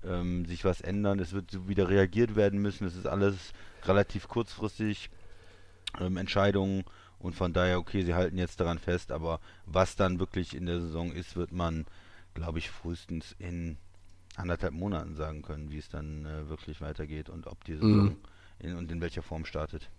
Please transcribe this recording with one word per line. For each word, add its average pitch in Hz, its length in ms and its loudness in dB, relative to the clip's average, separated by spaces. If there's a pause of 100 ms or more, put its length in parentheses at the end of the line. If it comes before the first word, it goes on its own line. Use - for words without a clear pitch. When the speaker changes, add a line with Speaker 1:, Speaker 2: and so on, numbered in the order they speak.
Speaker 1:
ähm, 90 400 0
sich 87 200 -4
was 92 160 4
ändern. 98 380 2
Es 87 120 -4
wird 95 200 -6
so 92 180 -8
wieder 95 180 4
reagiert 98 480 6
werden 101 260 6
müssen. 101 240 0
Es 87 120 -4
ist 92 100 -4
alles 98 460 0 (320)
relativ 98 420 4
kurzfristig, 107 840 -2 (920)
ähm, 92 160 0
Entscheidungen. 98 680 4 (340)
Und 90 160 -6
von 87 200 0
daher, 90 260 4
okay, 95 220 0
sie 87 120 2
halten 87 240 2
jetzt 90 220 -2
daran 85 180 2
fest, - 360 -2
aber 80 260 -2 (260)
was 92 300 4
dann 92 240 2
wirklich 92 340 -2
in 85 120 -6
der 87 160 0
Saison 82 320 -4
ist, 87 240 -8
wird 87 160 -2
man, 82 320 0 (480)
glaub 82 240 -4
ich, - 120 -6
frühestens - 680 -8
in 85 380 -6 (580)
anderthalb 87 380 -2
Monaten 82 420 -4
sagen 78 280 -6
können, 76 280 -8
wie 73 60 -8
es 73 100 -10
dann, 76 380 -8
äh, 76 240 -8
wirklich 78 320 -10
weitergeht 76 480 -8
und 80 180 -12
ob - 160 -14
die 82 120 -8
Saison 104 300 8
Speaker 2:
Mhm. 104 100 4 (440)
Speaker 1:
in, 87 160 -6
und 85 160 -6
in 85 100 -4
welcher 85 200 -4
Form 80 240 -6
startet. 78 540 -6